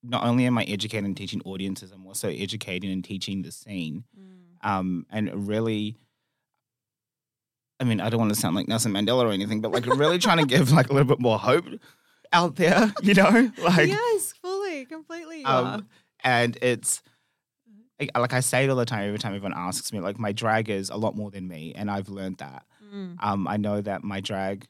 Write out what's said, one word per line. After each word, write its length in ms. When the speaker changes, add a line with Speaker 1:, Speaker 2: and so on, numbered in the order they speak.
Speaker 1:
Not 220
only 220
am 120
I 60
educating 420
and 100
teaching 280
audiences, 480
I'm 140
also 220
educating 640
and 140
teaching 380
the 100
scene. 520
Speaker 2:
Mm. 500
Speaker 1:
Um, 420
and 360
really, 500
I 40
mean, 160
I 80
don't 120
wanna 140
sound 220
like 120
Nelson 240
Mandela 320
or 80
anything, 280
but, 120
like, 140
really 320
trying 200
to 80
give, 260
like, 180
a 20
little 160
bit 120
more 180
hope 280
out 240
there, 420
<laughs> 40
you 120
know? 440
Like, 300
Speaker 2:
Yes, 520
fully, 460
completely 540
you 60
Speaker 1:
um, 200
Speaker 2:
are. 160
Speaker 1:
and 400
it's, 400
I, 180
like 140
I 80
say 240
it 60
all 60
the 80
time, 220
every 120
time 160
everyone 220
asks 360
me, 80
like, 180
my 140
drag 380
is 200
a 60
lot 200
more 140
than 180
me, 260
and 160
I've 180
learned 300
that. 260
Speaker 2:
Mm. 260
Speaker 1:
Um, 280
I 80
know 240
that 240
my 160
drag 500